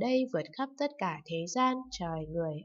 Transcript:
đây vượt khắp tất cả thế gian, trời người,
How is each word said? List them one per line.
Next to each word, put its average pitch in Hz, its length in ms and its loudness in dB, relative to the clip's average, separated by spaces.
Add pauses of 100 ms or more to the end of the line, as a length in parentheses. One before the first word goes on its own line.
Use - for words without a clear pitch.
đây 254 320 4
vượt 156 140 0 (120)
khắp 277 100 0 (100)
tất 285 200 2
cả 165 280 -2
thế 165 220 -2
gian, 254 280 4 (220)
trời 160 340 -2
người, 160 220 0 (100)